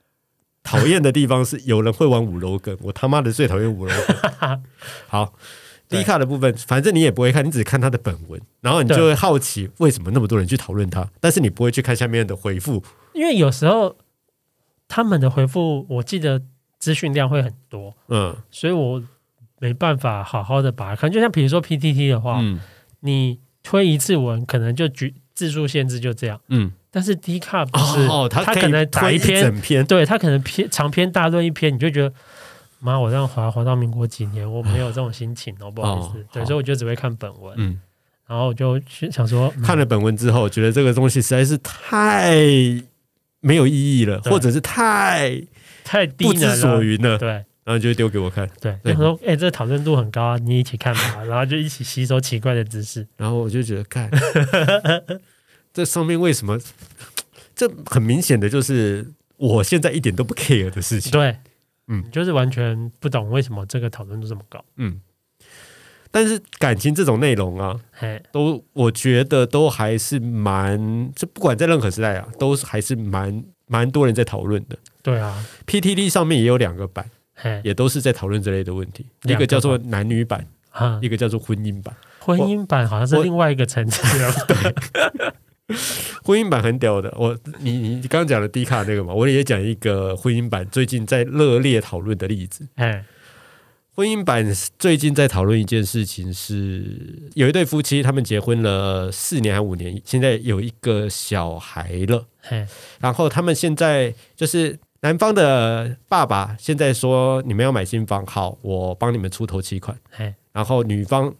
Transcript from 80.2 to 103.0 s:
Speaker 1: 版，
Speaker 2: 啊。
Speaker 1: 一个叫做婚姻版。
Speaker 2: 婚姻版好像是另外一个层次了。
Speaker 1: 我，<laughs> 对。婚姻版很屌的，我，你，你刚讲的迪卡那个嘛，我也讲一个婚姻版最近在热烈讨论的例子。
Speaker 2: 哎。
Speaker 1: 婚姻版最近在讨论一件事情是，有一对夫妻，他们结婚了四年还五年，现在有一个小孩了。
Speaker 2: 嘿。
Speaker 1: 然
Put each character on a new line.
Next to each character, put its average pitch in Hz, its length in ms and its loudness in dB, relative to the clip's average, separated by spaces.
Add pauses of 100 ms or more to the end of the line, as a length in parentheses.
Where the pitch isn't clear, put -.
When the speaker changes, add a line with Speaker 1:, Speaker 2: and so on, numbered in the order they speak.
Speaker 1:
版， 101 240 -4 (240)
Speaker 2:
啊。 117 320 -2
Speaker 1:
一 120 60 -2
个 113 80 0
叫 120 100 0
做 110 100 -2
婚 107 200 -4
姻 101 260 -4
版。 110 100 -14 (260)
Speaker 2:
婚 175 200 0
姻 202 260 0
版 127 220 2
好 104 100 0
像 117 80 2
是 151 160 4
另 175 140 0
外 165 160 2
一 139 40 0
个 127 100 2
层 120 220 -2
次 123 320 2
了。 127 140 2
Speaker 1:
我， 131 120 -2
<laughs> 135 100 2 (1120)
对。 226 100 -6 (460)
婚 202 160 2
姻 214 100 0
版 123 140 0
很 117 160 0
屌 107 220 2
的， 98 160 -10
我， 117 200 0 (220)
你， 131 180 -2
你 123 300 -4
刚 165 180 0
讲 123 160 2
的 104 60 -2
迪 123 160 -4
卡 117 200 0
那 104 120 -2
个 98 80 -2
嘛， 87 100 -6
我 113 140 2
也 139 160 4
讲 117 180 0
一 107 140 -2
个 98 400 -2
婚 120 180 -2
姻 120 160 -2
版 95 200 -4
最 131 160 0
近 117 200 -4
在 123 200 0
热 139 340 2
烈 131 220 2
讨 90 180 -8
论 101 180 -4
的 95 100 -6
例 95 200 -4
子。 - 180 -16 (100)
Speaker 2:
哎。 113 280 -2 (920)
Speaker 1:
婚 202 140 0
姻 214 160 -2
版 120 220 2 (320)
最 170 180 4
近 147 200 0
在 143 120 4
讨 95 160 0
论 110 160 2
一 107 60 0
件 110 180 0
事 107 220 -2
情 90 260 -8
是， 98 1040 -8
有 131 140 4
一 147 40 4
对 175 140 2
夫 151 160 0
妻， 139 220 0
他 131 80 2
们 135 120 0
结 104 160 -2
婚 117 220 0
了 95 500 0
四 - 280 -4
年 104 160 2
还 104 40 2
五 101 140 -2
年， 90 320 -6
现 127 160 0
在 131 140 2
有 110 260 -2
一 113 100 -6 (100)
个 104 280 0
小 85 480 -4
孩 87 320 -12 (180)
了。 117 160 0 (160)
Speaker 2:
嘿。 110 240 -6 (360)
Speaker 1:
然 127 120 0